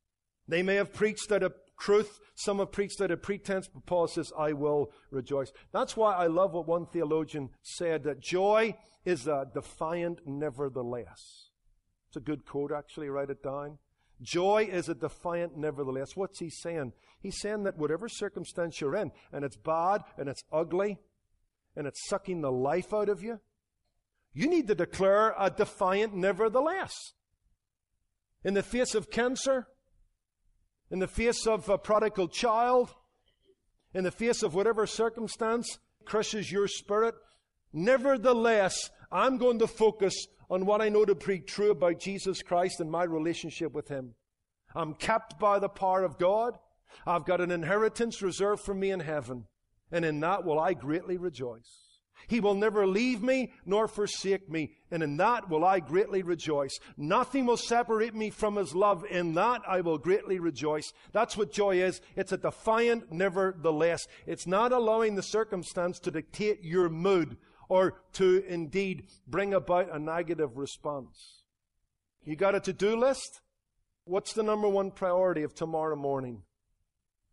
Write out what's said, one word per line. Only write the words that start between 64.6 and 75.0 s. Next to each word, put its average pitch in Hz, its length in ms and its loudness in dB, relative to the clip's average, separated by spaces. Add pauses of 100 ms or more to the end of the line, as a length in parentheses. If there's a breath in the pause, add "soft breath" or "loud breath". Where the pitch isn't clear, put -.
allowing 226 420 2
the 196 80 -2
circumstance 185 800 -2
to 180 100 -6
dictate 196 520 -2
your 175 260 2
mood 165 480 2 (320 soft breath)
or 185 340 2 (120)
to 185 320 4
indeed 180 600 -4 (180 soft breath)
bring 196 280 -2
about 175 400 2
a 151 40 -6
negative 160 580 -2
response. - 840 -10 (840)
You 151 120 -8
got 196 180 4
a 190 60 0
to-do 196 360 0
list? 254 440 0 (640)
What's 190 280 -4
the 220 100 0
number 214 260 2
one 196 220 2
priority 180 520 2